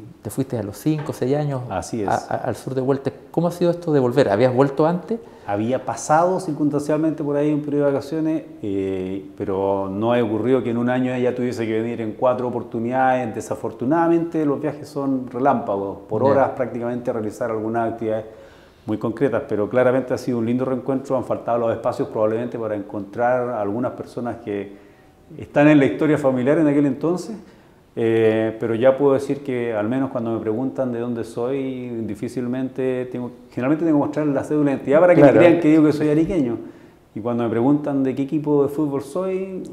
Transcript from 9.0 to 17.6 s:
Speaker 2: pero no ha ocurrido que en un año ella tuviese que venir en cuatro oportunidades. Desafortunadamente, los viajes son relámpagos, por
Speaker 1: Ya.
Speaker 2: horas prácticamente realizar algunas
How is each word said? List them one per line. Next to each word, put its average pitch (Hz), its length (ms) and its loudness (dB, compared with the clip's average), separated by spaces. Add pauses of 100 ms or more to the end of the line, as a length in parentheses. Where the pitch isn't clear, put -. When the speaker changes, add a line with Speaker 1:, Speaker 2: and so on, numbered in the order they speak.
Speaker 2:
pero 98 500 0
no 107 260 0
ha 120 100 2
ocurrido 110 400 2
que 120 80 -2
en 117 60 -2
un 120 120 0
año 127 240 0
ella 123 220 -2
tuviese 117 320 -4
que 110 160 0
venir 117 180 -6
en 107 120 -6
cuatro 127 340 0
oportunidades. 123 880 -2
Desafortunadamente, 160 1080 0
los 139 160 0
viajes 147 280 -6
son 135 420 -4
relámpagos, 104 720 0 (100)
por 107 140 0
Speaker 1:
Ya. 139 60 6
Speaker 2:
horas 135 260 4
prácticamente 120 580 -4
realizar 113 380 -4
algunas 113 400 -2